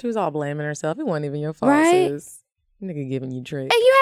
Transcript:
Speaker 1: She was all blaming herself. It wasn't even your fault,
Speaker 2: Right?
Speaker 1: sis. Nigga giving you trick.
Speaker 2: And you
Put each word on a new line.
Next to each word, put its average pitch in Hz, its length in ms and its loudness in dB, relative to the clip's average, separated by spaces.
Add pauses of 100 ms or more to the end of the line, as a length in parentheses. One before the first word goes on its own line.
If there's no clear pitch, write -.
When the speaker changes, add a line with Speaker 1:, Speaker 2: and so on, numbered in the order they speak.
Speaker 1:
She 240 80 -4
was 226 80 -2
all 170 160 -2
blaming 147 340 -4
herself. 156 320 -6
It 311 80 -6
wasn't 151 200 -2
even 143 140 -6
your 151 120 -4
fault, - 180 0
Speaker 2:
Right? 339 400 4
Speaker 1:
sis. - 300 -12 (420)
Nigga 147 260 -6
giving 131 220 -4
you 127 140 -8
trick. 135 280 -2
Speaker 2:
And - 80 -
you 508 220 6